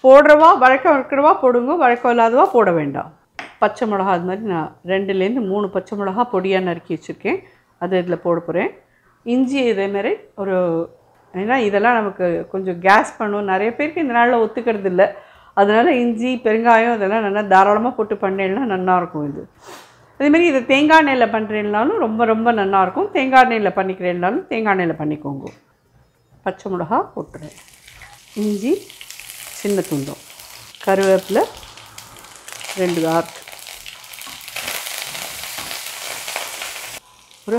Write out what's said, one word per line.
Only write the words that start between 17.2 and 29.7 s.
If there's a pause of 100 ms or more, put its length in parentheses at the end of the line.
நல்லா
தாராளமா
போட்டு
பண்ணேன்னா (100)
நன்னா
இருக்கும்
இது. (680)
அதே
மாதிரி
இதை
தேங்காய்
எண்ணெயில
பண்றேன்னாலும்
ரொம்ப
ரொம்ப
நன்னா
இருக்கும்.
தேங்காய்
எண்ணெயில
பண்ணிக்கிறேன்னாலும்
தேங்காய்
எண்ணெயில
பண்ணிக்கோங்க. (960)
பச்சை
மிளகா
போட்டுறேன். (800)
இஞ்சி (800)
சின்ன